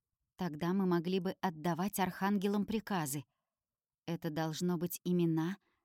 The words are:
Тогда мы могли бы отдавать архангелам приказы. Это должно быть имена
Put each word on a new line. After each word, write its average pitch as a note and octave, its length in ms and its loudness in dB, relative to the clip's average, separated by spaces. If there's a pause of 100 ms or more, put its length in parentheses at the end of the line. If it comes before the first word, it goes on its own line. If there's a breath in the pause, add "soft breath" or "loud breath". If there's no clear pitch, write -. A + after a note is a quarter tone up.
(380)
Тогда E3+ 360 -2
мы G3 120 2
могли F3+ 340 2
бы F3+ 220 -2
отдавать F3 580 -2
архангелам G3 640 0
приказы. E3+ 600 -4 (800)
Это E3 240 -4
должно D#3+ 480 0
быть E3+ 260 -4
имена E3+ 540 2 (280)